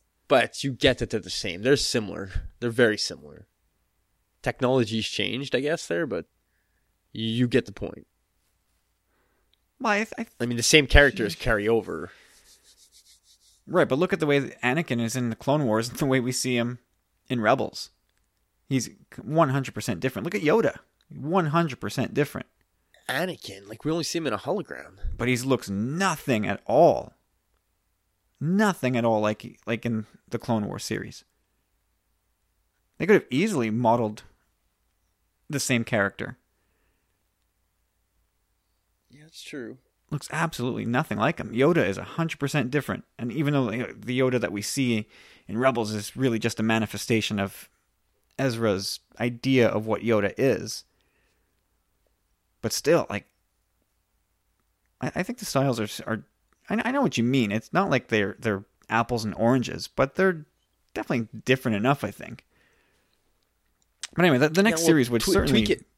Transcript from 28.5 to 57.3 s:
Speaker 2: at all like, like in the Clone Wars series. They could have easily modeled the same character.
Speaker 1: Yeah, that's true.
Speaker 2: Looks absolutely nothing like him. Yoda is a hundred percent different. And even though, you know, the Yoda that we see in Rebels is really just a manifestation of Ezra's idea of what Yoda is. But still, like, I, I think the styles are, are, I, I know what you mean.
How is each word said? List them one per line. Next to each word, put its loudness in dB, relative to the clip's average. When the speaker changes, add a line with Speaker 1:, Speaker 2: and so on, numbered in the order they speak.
Speaker 2:
at 2
all 4
like, -4
like -4
in -2
the -4
Clone -2
Wars -8
series. -8
They -4
could 8
have 2
easily 0
modeled 0
the -4
same 0
character. -2
Speaker 1:
Yeah, -20
that's -20
true. -12
Speaker 2:
Looks -8
absolutely -4
nothing -2
like 0
him. -8
Yoda 4
is -2
a -10
hundred -6
percent -2
different. -4
And -6
even 0
though, 2
you -4
know, -8
the -4
Yoda 2
that -2
we -4
see 0
in -6
Rebels 2
is -8
really 0
just -2
a 0
manifestation 0
of -6
Ezra's -2
idea 2
of 0
what -2
Yoda 2
is. -2
But -4
still, 2
like, -8
I, -4
I -2
think -8
the -12
styles 0
are, -8
are, -4
I, -2
I -2
know 0
what 0
you 0
mean. 2